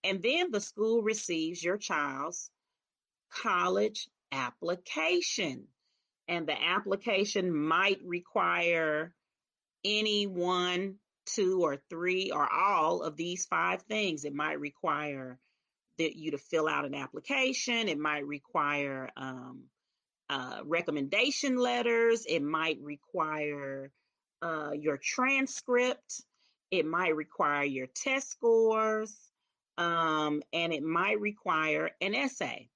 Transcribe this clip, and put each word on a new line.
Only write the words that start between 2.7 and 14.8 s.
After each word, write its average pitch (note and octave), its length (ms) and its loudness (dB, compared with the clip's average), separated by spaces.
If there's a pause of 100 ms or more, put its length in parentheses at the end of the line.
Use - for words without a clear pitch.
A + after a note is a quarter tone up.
college G3+ 760 2 (240)
application. F3+ 1400 -2 (640)
And E3+ 180 -2
the - 100 -2
application G3 960 0
might E3 520 2
require F3 1080 0 (720)
any G#3 420 2
one, F3+ 760 0 (260)
two, F#3 380 2
or C#3+ 260 0
three, F3+ 420 -2
or D3 180 2
all D#3+ 520 4
of D3+ 160 -6
these F3 300 -4
five F3+ 340 0
things. F#3+ 420 -2
It C#3+ 100 -6
might D3+ 280 -2
require C#3+ 760 -4 (600)